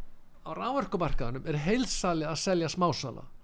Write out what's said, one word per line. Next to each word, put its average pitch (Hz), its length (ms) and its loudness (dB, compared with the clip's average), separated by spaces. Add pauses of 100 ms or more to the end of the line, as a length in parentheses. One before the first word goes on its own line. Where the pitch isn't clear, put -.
(480)
Á 160 80 -8
raforkumarkaðnum 175 880 0
er 156 120 0
heildsali 180 680 2
að 151 140 -2
selja 175 300 2
smásala. 135 580 0 (180)